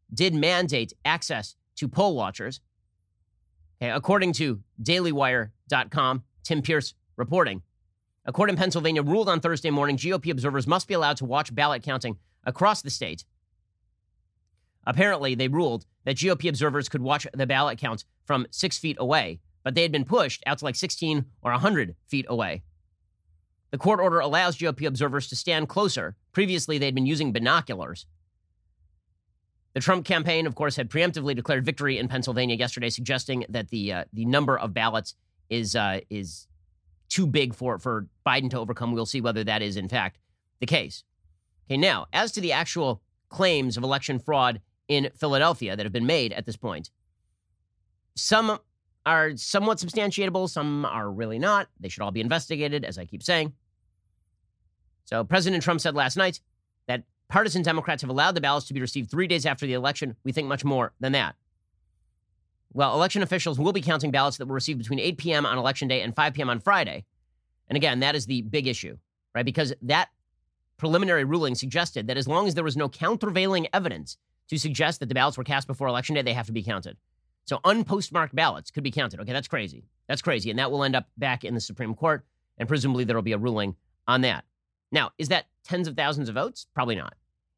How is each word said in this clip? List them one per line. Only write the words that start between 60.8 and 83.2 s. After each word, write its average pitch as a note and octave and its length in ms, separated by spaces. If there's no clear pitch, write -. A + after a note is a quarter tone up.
than C3 140
that. A#2+ 240
Well, C3+ 220
election F#3 280
officials D#3+ 360
will F3+ 160
be F#3+ 80
counting D3+ 280
ballots C#3 280
that C3 80
were C3+ 80
received C3+ 240
between A#2+ 200
eight D3 200
P E3 160
M D3 100
on B2 140
Election C3+ 300
Day B2+ 120
and A2 140
five D3+ 180
P C#3 80
M C3 80
on A#2+ 100
Friday. A2+ 460
And - 80
again, C#3 240
that C#3+ 140
is C#3 100
the B2 160
big C3 260
issue, F#2+ 300
right? A#2+ 100
Because C3+ 380
that D3 260
preliminary E3 460
ruling C#3+ 300
suggested C3+ 520
that B2+ 100
as C3+ 100
long F3+ 220
as E3 60
there D#3+ 100
was D3 140
no D3 100
countervailing F#3 840
evidence C#3 420
to D#3 100
suggest D#3 420
that B2+ 100
the C3 40
ballots C3 220
were B2+ 80
cast C#3 220
before C3+ 200
Election B2 280
Day, C#3+ 80
they A#2+ 100
have A#2 140
to A2+ 60
be A2+ 100
counted. G2 340
So - 140
unpostmarked F#3 760
ballots C3+ 360
could C#3+ 140
be C3+ 60
counted. A2+ 300
Okay, G#2+ 140
that's C#3 140
crazy. F#2 360
That's C#3 160
crazy. A2+ 260
And A2 100
that C3 120
will C#3 120
end C3+ 140
up - 120
back B2+ 260
in A2 80
the A#2 80
Supreme A2 340
Court, D3+ 300
and A#2 100
presumably C3 380
there A2+ 120
will A2+ 60